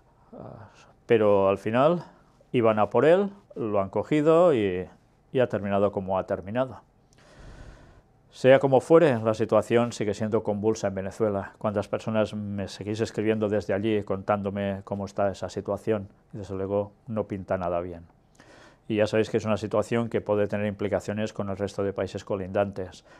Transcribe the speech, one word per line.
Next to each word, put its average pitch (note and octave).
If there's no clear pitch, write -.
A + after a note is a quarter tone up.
Ah, -
pero G#2
al G2
final C#3
iban A2+
a G#2
por A#2+
él, G3
lo G#2
han G2
cogido D#3
y, F#2
y C3+
ha B2
terminado G2+
como F#2+
ha F2+
terminado. G2+
Sea C3
como C3+
fuere, D#3+
la A2
situación A2
sigue G#2+
siendo A2
convulsa G#2
en F#2+
Venezuela. G2
Cuántas G#2
personas G#2+
me G2+
seguís G#2
escribiendo G#2+
desde G#2
allí G#2
contándome G2
cómo G2+
está G2
esa F#2
situación. G2+
Y -
desde G2
luego G2
no G#2+
pinta F#2+
nada F2
bien. F2
Y A2
ya G#2
sabéis A2
que A#2+
es G2+
una G#2+
situación A2
que G#2
puede G#2
tener G#2
implicaciones G#2
con G2+
el F#2+
resto G2+
de G2
países G2
colindantes. G2